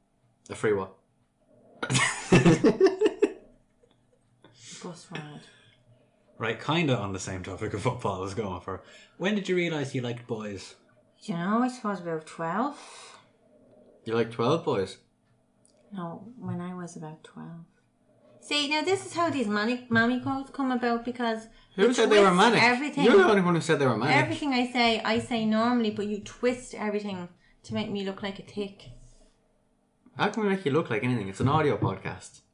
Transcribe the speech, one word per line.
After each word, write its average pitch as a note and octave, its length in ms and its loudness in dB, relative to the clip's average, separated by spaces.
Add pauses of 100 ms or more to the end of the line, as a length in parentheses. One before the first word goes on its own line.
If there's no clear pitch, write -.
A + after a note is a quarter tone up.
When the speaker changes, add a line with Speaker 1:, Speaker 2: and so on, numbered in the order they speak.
(480)
Speaker 1:
A G#2 60 -10
free A2 180 0
what? G2 220 -2 (880)
<laughs> - 480 0 (2500)
Speaker 2:
Bus F3 280 -14
ride. D3+ 300 -14 (960)
Speaker 3:
Right, A2+ 200 -4
kinda D3 380 0
on G2+ 160 -4
the F#2 80 -6
same F#2 220 -8
topic G2 320 -8
of G2+ 100 -6
what B2 160 -2
Paul F#2+ 220 -4
was G2 100 -6
going G2 300 -6
for. F#2 200 -10 (360)
When G3 160 -2
did F#3+ 120 -4
you F#3 100 0
realise D#3+ 380 -4
you C3 60 -2
liked A#2+ 260 -8
boys? G#2+ 480 -10 (460)
Speaker 2:
You - 160 -8
know, G3 260 -2
I B3+ 60 0
suppose G3+ 320 -6
about E3 260 -8
twelve. G3 520 -4 (1300)
Speaker 1:
You A2+ 80 -4
liked A#2 180 0
twelve C#3+ 320 0
boys? G#2+ 320 -2 (960)
Speaker 2:
No, F3+ 340 -12 (140)
when F3+ 200 -6
I F3+ 140 -10
was F3 220 -12
about D#3 260 -14
twelve. E3 440 -18 (720)
See, D4 280 -4
now D4+ 140 0
this F#4+ 240 0
is - 80 -14
how E4 160 0
these C4 160 -2
manic G#3+ 460 -2
mommy A#3 280 2
quotes C4+ 300 -6
come C4 220 -2
about, A#3 320 0
because A3+ 420 -4 (300)
Speaker 1:
Who F#3+ 100 6
Speaker 2:
they B3 80 6
Speaker 1:
said A3+ 160 4
they G#3 80 8
were G3+ 120 8
Speaker 2:
twist F3+ 60 4
Speaker 1:
manic? G#3+ 280 6
Speaker 2:
everything. B3 400 2
Speaker 1:
You're B3+ 140 8
the F#4 120 8
only G3 120 6
one F3 120 4
who D#3+ 60 2
said D#3 180 2
they C#3 80 4
were A#2 100 4
manic. C3+ 200 2
Speaker 2:
Everything D4+ 360 0
I B3 200 2
say, A#3 320 2
I A3 160 0
say A3+ 260 -2
normally, A3 460 2
but G#3 160 -4
you G#3 120 -4
twist - 540 -4
everything G3+ 540 -6 (340)
to A3 120 -12
make G#3+ 160 -4
me G3 140 -4
look G3 200 -8
like G3 160 -6
a - 20 -18
tick. - 480 -10 (1300)
Speaker 1:
How E3 120 2
can G#3+ 120 -2
we G3+ 60 2
make F#3+ 180 0
you C3+ 60 2
look D3+ 180 0
like A2 140 0
anything? A#2+ 240 0
It's F#2+ 120 -12
an B2 80 2
audio D3 300 2
podcast. - 600 -6 (140)